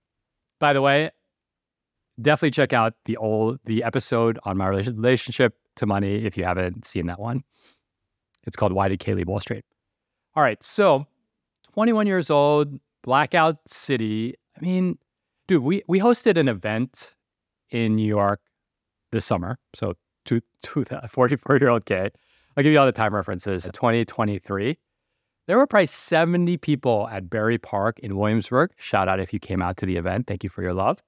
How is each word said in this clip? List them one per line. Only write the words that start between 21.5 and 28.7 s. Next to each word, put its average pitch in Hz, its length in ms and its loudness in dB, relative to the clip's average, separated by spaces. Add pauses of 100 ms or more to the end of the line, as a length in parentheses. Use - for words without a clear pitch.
Kay. 98 240 -2 (480)
I'll 143 60 0
give 151 100 4
you 151 60 6
all 139 60 6
the 127 60 2
time 104 240 -2
references. 92 580 -6
Twenty 117 300 0
twenty-three. 104 720 -4 (720)
There 190 100 2
were 277 100 4
probably 196 180 4
seventy 175 720 0
people 117 520 0
at 95 200 -10
Berry 113 280 0
Park 104 420 -2
in 98 180 -8
Williamsburg. 113 580 0